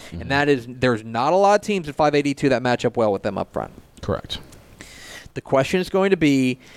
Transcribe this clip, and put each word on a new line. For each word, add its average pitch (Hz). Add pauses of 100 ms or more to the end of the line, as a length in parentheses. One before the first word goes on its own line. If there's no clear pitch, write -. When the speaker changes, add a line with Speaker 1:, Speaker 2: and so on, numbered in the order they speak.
(120)
Speaker 1:
Mm-hmm. 87
Speaker 2:
And 117
that 143
is, 127
there's 123
not 117
a -
lot 202
of 202
teams 190
at 139
five 151
eighty-two 143
that 123
match 123
up 117
well 110
with 95
them 98
up -
front. - (300)
Speaker 1:
Correct. - (960)
Speaker 2:
The -
question 135
is 175
going 190
to 185
be, 135 (180)